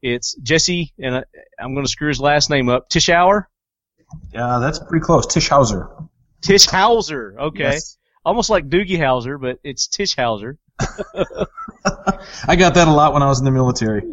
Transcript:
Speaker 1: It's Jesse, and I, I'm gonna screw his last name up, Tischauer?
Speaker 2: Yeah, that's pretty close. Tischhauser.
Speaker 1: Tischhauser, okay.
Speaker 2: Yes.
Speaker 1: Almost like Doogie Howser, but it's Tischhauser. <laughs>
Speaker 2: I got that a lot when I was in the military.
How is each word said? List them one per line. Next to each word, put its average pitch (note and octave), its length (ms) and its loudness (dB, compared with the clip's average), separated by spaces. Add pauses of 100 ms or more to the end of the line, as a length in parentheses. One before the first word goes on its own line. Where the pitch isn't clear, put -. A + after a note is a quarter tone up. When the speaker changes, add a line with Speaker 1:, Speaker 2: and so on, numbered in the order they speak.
Speaker 1:
It's B2 320 -6
Jesse, D#3+ 640 -2
and B2+ 180 -4
I, C3 80 -6 (340)
I'm C3 160 -10
gonna C#3 140 -4
screw - 200 -4
his C3 120 -4
last D3 300 2
name C3+ 180 2
up, B2 220 0
Tischauer? F3+ 540 2 (880)
Speaker 2:
Yeah, A#2+ 260 -2
that's C#3+ 180 -2
pretty D#3+ 240 -4
close. D#3+ 240 2
Tischhauser. B2 800 0 (360)
Speaker 1:
Tischhauser, F#3 960 2
okay. D3+ 220 -6 (120)
Speaker 2:
Yes. D#3 240 -8 (300)
Speaker 1:
Almost G#3+ 240 0
like F3 180 0
Doogie F3+ 300 0
Howser, C3 420 -2
but B2+ 240 -6
it's C#3 240 -8
Tischhauser. A#2+ 680 -4 (220)
<laughs> - 0 - (1700)
Speaker 2:
I F3 80 4
got F3 180 4
that F3 140 6
a D#3 40 6
lot D3 200 4
when C#3+ 100 2
I C#3 60 2
was C3 100 2
in B2+ 60 -2
the C3+ 60 2
military. A#2+ 500 0 (120)